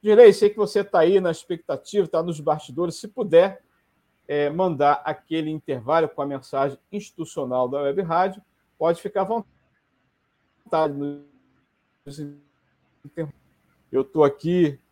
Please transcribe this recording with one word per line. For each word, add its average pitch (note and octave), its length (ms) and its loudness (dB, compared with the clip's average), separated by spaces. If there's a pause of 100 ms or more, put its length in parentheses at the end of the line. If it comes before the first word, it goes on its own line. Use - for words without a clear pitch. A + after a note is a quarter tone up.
Dirley, G#3+ 300 10
sei G#3 160 2
que G#3 80 -6
você G#3 260 -2
tá G3 160 0
aí F#3 220 4
na F3 100 0
expectativa, E3 760 -6
tá D#3+ 140 -2
nos E3 180 -8
bastidores, D#3 560 -4
se - 120 -16
puder, F#3+ 540 2 (680)
é, D3 220 -2
mandar D3 560 0
aquele D#3 440 -6
intervalo D3+ 600 -2
com - 120 -10
a C#3 40 -4
mensagem C#3 520 -6 (140)
institucional C#3+ 760 -6
da C#3+ 140 -6
web C#3+ 200 -2
rádio, F3+ 400 -2 (360)
pode E3 240 -2
ficar F#3+ 200 -6
à - 20 0
vontade. A3 240 -6 (4000)
Eu C3 120 0
tô D#3 200 2
aqui D#3+ 560 2 (120)